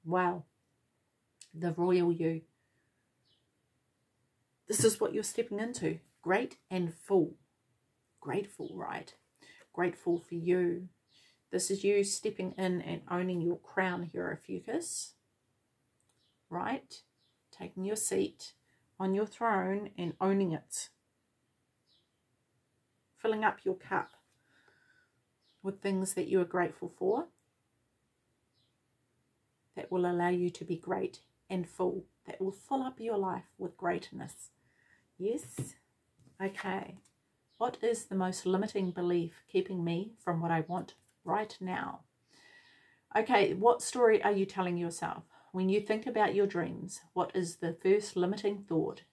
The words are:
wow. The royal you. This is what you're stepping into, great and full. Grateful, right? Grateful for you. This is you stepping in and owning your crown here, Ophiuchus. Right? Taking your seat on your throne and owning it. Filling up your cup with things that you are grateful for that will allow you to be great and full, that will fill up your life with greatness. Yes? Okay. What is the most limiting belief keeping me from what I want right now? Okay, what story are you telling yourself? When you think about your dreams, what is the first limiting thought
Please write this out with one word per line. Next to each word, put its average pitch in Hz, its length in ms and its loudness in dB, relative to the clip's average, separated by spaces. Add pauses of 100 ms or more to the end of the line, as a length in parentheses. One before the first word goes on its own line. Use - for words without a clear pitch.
wow. 180 380 0 (1080)
The 170 200 -2
royal 175 400 4
you. 165 300 0 (2250)
This 214 160 2
is 220 180 4
what - 140 0
you're 214 80 0
stepping 214 360 -4
into, 202 380 -2 (240)
great 196 360 0 (120)
and 175 240 -2
full. - 440 2 (840)
Grateful, 196 540 -6
right? - 400 -10 (580)
Grateful 175 460 0
for - 160 -10
you. 175 540 2 (640)
This 185 160 0
is 196 140 0
you 202 200 4
stepping 196 540 -4
in 180 240 0
and 170 300 -6
owning 180 280 0
your 170 200 0
crown 180 520 -2
here, 175 200 -4
Ophiuchus. 226 840 -8 (1400)
Right? 196 540 -6 (480)
Taking 185 340 -10
your 214 100 -2
seat - 580 -2 (460)
on 190 140 0
your 208 140 2
throne 202 680 0
and 175 240 -4
owning 190 320 4
it. - 380 -6 (2250)
Filling 220 280 0
up - 200 2
your 190 120 0
cup - 380 -4 (1500)
with 196 180 -6
things 190 360 0
that 185 120 -2
you 190 140 4
are 180 40 2
grateful 175 520 -2
for 226 300 0 (2500)
that - 160 -10
will 180 160 2
allow 175 220 2
you 175 200 2
to 170 160 -8
be 165 120 -2
great 185 420 -4 (320)
and 180 180 -4
full, 185 360 -2 (200)
that - 160 -12
will 190 100 0
fill 269 300 -4
up 262 180 -8
your 226 180 -2
life 185 420 -2
with 180 180 -8
greatness. - 720 -6 (720)
Yes? 202 560 -4 (680)
Okay. 190 540 -4 (640)
What 240 240 0
is 226 220 0
the 190 100 -6
most 185 320 0
limiting 190 420 2
belief 175 580 0
keeping 185 360 0
me 175 340 -2
from 170 240 -2
what 170 80 0
I 165 120 2
want 170 340 -6 (280)
right 208 360 -2
now? 185 420 -6 (1120)
Okay, 220 380 4
what 226 280 4
story 233 420 6
are 208 80 4
you 196 140 2
telling 180 320 -2
yourself? 170 460 -4 (280)
When 185 180 2
you 202 120 4
think 220 260 -2
about 220 260 2
your 196 140 4
dreams, 175 540 -4 (120)
what 180 220 0
is 180 220 -2
the 170 240 -4
first 202 340 4
limiting 202 520 0
thought - 460 0